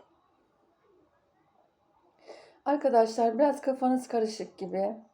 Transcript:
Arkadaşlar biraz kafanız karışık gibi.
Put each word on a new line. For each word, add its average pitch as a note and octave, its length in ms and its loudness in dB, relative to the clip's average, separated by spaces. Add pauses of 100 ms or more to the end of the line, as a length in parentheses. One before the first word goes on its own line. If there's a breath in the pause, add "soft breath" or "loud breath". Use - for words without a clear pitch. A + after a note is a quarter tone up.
(2750 loud breath)
Arkadaşlar A#3 720 2
biraz C#4+ 220 2
kafanız B3+ 460 -2
karışık A3 500 -4
gibi. F#3+ 380 -4 (180)